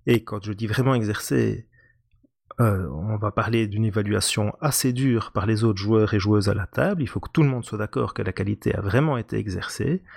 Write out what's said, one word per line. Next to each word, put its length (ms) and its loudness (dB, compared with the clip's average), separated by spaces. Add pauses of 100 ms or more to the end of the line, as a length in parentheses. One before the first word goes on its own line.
et 200 4
quand 180 -8
je 80 -6
dis 160 -4
vraiment 280 2
exercée, 760 0 (880)
euh, 300 2
on 280 -4
va 140 -2
parler 360 0
d'une 180 0
évaluation 720 0
assez 320 0
dure 400 0
par 140 -2
les 180 2
autres 160 2
joueurs 340 2
et 60 4
joueuses 300 4
à 40 4
la 140 -4
table, 360 0
il 40 -4
faut 140 -6
que 100 -12
tout 120 4
le 60 6
monde 140 -4
soit 140 -8
d'accord 360 -4
que 80 -6
la 120 -4
qualité 420 -2
a 60 -4
vraiment 360 2
été 200 -6
exercée, 640 -4 (140)